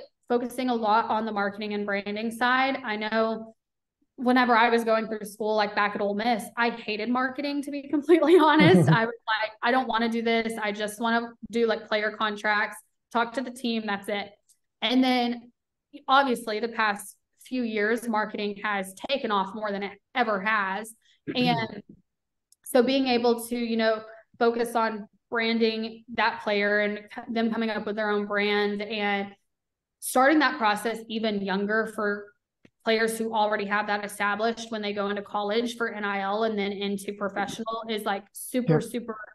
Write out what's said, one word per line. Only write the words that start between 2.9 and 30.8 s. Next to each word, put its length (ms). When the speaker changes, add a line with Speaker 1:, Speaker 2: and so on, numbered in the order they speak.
Speaker 1:
know 580
whenever 400
I 120
was 140
going 240
through 160
school, 320
like, 180
back 220
at 60
Ole 140
Miss, 280
I 140
hated 380
marketing, 520
to 100
be 120
<laughs> 60
completely 480
honest. 520
Speaker 2:
<laughs> 20
Speaker 1:
I 140
was 100
like, 100
"I 100
don't 160
wanna 220
do 120
this. 400
I 120
just 260
wanna 320
do, 160
like, 220
player 240
contracts, 680
talk 200
to 80
the 100
team, 340
that's 240
it." 220
And 220
then 480
obviously 520
the 80
past 480
few 200
years, 440
marketing 560
has 300
taken 220
off 240
more 160
than 120
it 140
ever 280
has. 520
Speaker 2:
<clears throat> 80
Speaker 1:
And 480
so 200
being 240
able 400
to, 100
you 200
know, 260
focus 360
on 320
branding 840
that 300
player 360
and 200
c-, 160
them 220
coming 180
up 160
with 100
their 140
own 180
brand 540
and 520
starting 400
that 180
process 420